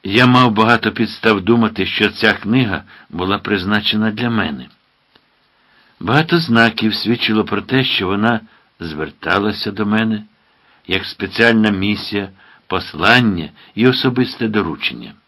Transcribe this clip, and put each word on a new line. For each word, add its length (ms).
Я 220
мав 260
багато 400
підстав 500
думати, 440
що 240
ця 240
книга 500
була 280
призначена 720
для 180
мене. 380
Багато 400
знаків 560
свідчило 500
про 160
те, 220
що 240
вона 320
зверталася 920
до 140
мене, 380
як 180
спеціальна 640
місія, 600
послання 840
і 120
особисте 600
доручення. 680